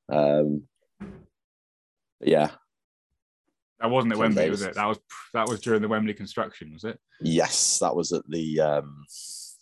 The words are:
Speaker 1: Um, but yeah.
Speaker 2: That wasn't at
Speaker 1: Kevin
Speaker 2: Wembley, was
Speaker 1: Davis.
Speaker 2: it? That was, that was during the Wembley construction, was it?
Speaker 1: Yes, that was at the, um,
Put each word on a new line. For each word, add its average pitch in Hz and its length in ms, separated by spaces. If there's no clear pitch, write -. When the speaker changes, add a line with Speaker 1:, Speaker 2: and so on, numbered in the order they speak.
Speaker 1:
Um, 73 540
but - 1300
yeah. 76 220
Speaker 2:
That 113 120
wasn't 120 220
at 104 40
Speaker 1:
Kevin 110 180
Speaker 2:
Wembley, - 140
was 101 120
Speaker 1:
Davis. 95 140
Speaker 2:
it? 104 40
That 104 80
was, 107 120
that 113 120
was 113 140
during 110 220
the 107 40
Wembley 107 280
construction, 95 580
was 80 100
it? 110 160
Speaker 1:
Yes, - 580
that 82 160
was 82 160
at 82 160
the, 78 320
um, 71 460